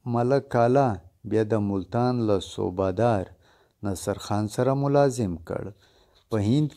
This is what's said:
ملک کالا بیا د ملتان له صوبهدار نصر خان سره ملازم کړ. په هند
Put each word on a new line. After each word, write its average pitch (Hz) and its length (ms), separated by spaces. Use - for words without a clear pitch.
ملک 127 440
کالا 127 400
بیا 107 180
د 107 200
ملتان 104 520
له 104 180
صوبهدار 95 800
نصر 98 360
خان 104 300
سره 127 260
ملازم 139 640
کړ. - 240
په 113 80
هند 139 360